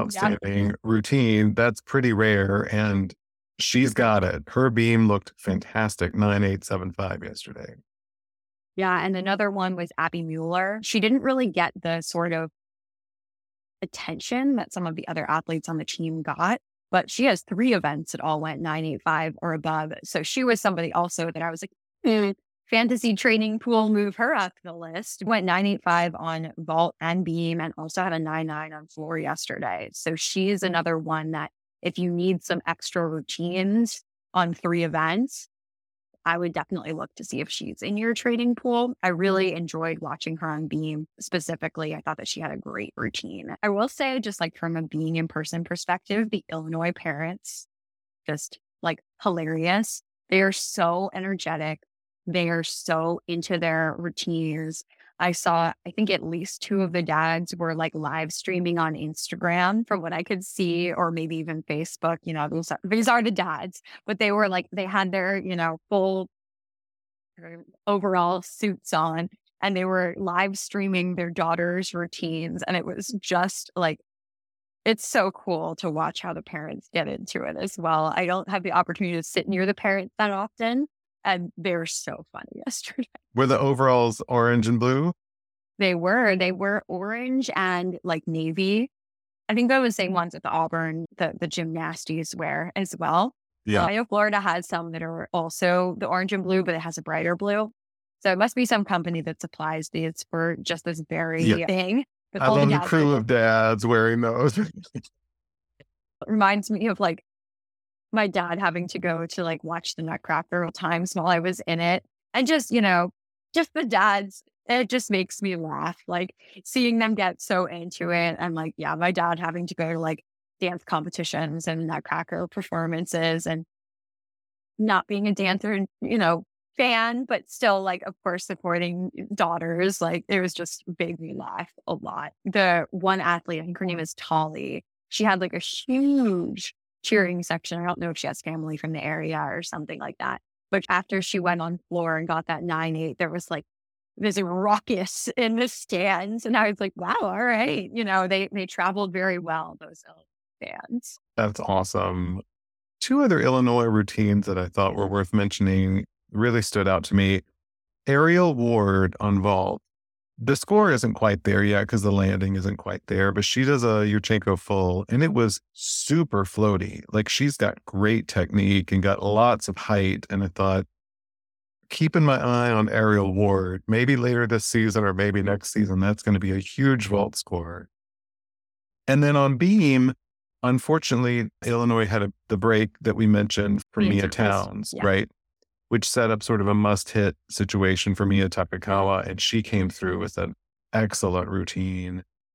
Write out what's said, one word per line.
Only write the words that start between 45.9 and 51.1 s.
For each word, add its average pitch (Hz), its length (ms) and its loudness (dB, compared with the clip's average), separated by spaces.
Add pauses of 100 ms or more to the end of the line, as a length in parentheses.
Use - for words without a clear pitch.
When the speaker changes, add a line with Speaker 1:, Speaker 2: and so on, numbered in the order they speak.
Speaker 1:
the 208 220 -4
Illinois 165 400 -4
parents, 165 760 -8 (640)
just, - 300 -8 (240)
like, 165 180 -2 (220)
hilarious. 170 800 0 (280)
They 190 120 6
are 196 100 4
so 180 640 -2